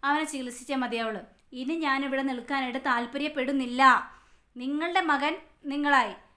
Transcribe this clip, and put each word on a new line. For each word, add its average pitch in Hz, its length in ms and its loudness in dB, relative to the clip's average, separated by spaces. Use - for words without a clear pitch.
അവനെ 294 200 2
ചികിത്സിച്ചേ 262 520 -6
മതിയാവുള്ളൂ. 226 460 -4
ഇനി 262 240 -4
ഞാനിവിടെ 269 460 0
നിൽക്കാനായിട്ട് 262 640 -4
താല്പര്യപ്പെടുന്നില്ല. 262 960 0
നിങ്ങളുടെ 311 460 -2
മകൻ 294 300 2
നിങ്ങളായി 277 500 2